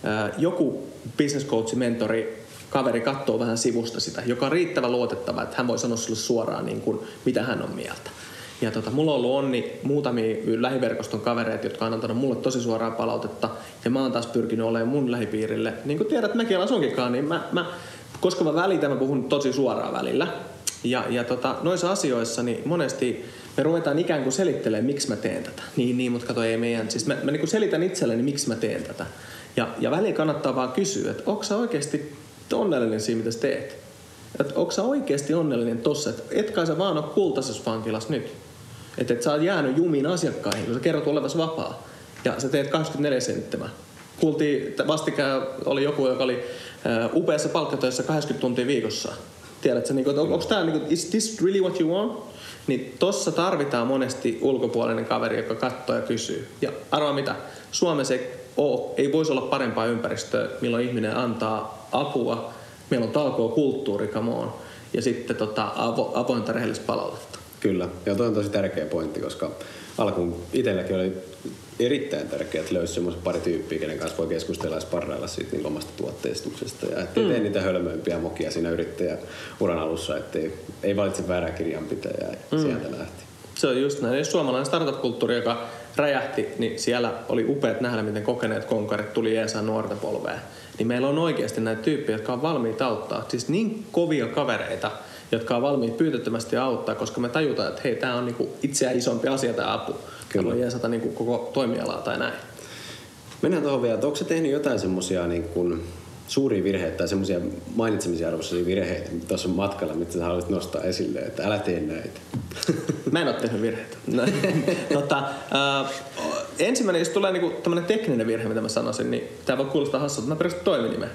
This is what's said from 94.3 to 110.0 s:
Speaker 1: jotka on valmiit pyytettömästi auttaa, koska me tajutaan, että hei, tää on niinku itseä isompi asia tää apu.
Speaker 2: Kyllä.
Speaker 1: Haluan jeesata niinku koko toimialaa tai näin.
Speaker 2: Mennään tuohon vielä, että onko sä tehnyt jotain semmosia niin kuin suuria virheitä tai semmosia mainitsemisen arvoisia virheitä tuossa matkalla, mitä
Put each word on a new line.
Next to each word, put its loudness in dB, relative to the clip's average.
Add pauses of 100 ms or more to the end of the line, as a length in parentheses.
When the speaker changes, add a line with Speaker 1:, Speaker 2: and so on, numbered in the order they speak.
Speaker 1:
jotka 2
on 2
valmiit 2
pyytettömästi 0
auttaa, 0
koska -4
me 0
tajutaan, 2
että -8
hei, 2
tää 0
on 0
niinku -2 (140)
itseä 2
isompi 2
asia 2
tää 0
apu. -4 (340)
Speaker 2:
Kyllä. 2
Speaker 1:
Haluan 2
jeesata 0
niinku 0
koko 0
toimialaa 0
tai -2
näin. -2 (1080)
Speaker 2:
Mennään 4
tuohon 2
vielä, 4
että 2
onko 0
sä -2
tehnyt 2
jotain 2
semmosia 0
niin 0
kuin 0 (440)
suuria 2
virheitä 0
tai 0
semmosia 0 (360)
mainitsemisen 0
arvoisia 0
virheitä 2 (180)
tuossa 0
matkalla, 2
mitä -2